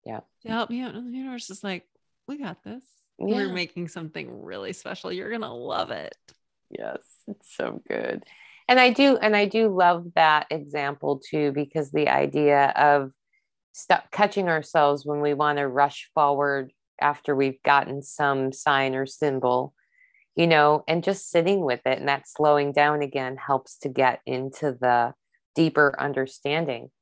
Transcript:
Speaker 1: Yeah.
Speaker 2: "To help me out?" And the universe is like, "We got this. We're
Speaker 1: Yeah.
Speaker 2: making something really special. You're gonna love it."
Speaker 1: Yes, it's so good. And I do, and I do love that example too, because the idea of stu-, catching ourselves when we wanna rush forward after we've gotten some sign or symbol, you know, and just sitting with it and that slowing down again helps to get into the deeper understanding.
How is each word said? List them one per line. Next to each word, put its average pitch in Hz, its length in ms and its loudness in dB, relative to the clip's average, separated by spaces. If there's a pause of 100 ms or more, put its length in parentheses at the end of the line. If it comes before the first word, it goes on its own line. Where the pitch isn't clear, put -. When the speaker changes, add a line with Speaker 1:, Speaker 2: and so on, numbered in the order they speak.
Speaker 1:
Yeah. 110 160 -12 (220)
Speaker 2:
"To 226 60 -16
help 226 220 -4
me 247 120 -6
out?" 247 120 -10
And 240 180 -12
the 254 40 -10
universe 254 340 -12
is 196 140 -16
like, 185 200 -8 (440)
"We 285 100 -10
got 196 240 -10
this. 226 220 -16 (340)
We're 202 280 -2
Speaker 1:
Yeah. 185 60 -6
Speaker 2:
making 175 360 -8
something 156 540 -12
really 95 320 -10
special. - 360 -12
You're 185 200 -8
gonna 220 240 -8
love 123 360 -6
it." 80 240 -10 (560)
Speaker 1:
Yes, - 280 -10 (280)
it's - 300 -18
so - 320 -8
good. - 340 -6 (460)
And 254 100 6
I 254 120 6
do, 269 260 6
and 214 180 2
I 202 120 4
do 220 220 2
love 175 460 2
that 156 360 4
example 143 680 -4
too, 147 340 -2
because 143 380 -4
the 151 180 2
idea 139 580 4 (100)
of 143 360 4 (600)
stu-, - 220 0 (160)
catching 202 380 0
ourselves 147 580 2
when 147 140 -4
we 147 140 0
wanna 143 340 0
rush 139 460 0
forward 143 580 0 (280)
after 147 340 0
we've 135 280 0
gotten 139 400 0
some 135 500 -2
sign 135 420 0
or 135 120 -4
symbol, 131 680 -2 (640)
you 170 120 2
know, 151 420 4
and 165 160 0
just 185 260 -4
sitting 185 320 2
with 123 240 -2
it 131 120 0
and 131 100 -4
that 139 200 -2
slowing 147 440 2
down 147 300 2
again 135 340 -6
helps - 420 -4
to 143 100 -8
get 127 380 0
into 135 460 -4
the 123 420 0 (400)
deeper 151 440 4
understanding. 135 920 -4 (120)